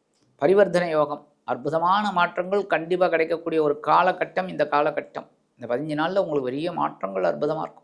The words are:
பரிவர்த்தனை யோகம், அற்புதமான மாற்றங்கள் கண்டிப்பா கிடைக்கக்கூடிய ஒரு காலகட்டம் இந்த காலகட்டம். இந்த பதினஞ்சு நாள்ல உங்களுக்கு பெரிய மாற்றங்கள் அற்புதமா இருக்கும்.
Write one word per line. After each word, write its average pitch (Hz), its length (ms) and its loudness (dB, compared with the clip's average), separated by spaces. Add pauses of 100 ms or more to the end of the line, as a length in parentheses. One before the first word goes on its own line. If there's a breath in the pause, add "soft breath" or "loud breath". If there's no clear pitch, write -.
(420)
பரிவர்த்தனை 175 560 4
யோகம், 147 240 -2 (300)
அற்புதமான 165 520 0 (140)
மாற்றங்கள் 185 460 0 (100)
கண்டிப்பா 175 400 2
கிடைக்கக்கூடிய 165 540 0
ஒரு 147 80 0 (120)
காலகட்டம் 180 680 2
இந்த 151 200 0
காலகட்டம். 151 540 -2 (280)
இந்த 123 140 -14
பதினஞ்சு 147 320 -2
நாள்ல 185 220 0
உங்களுக்கு 143 260 -2
பெரிய 151 180 -4 (140)
மாற்றங்கள் 190 480 -2
அற்புதமா 156 340 -2
இருக்கும். - 200 -14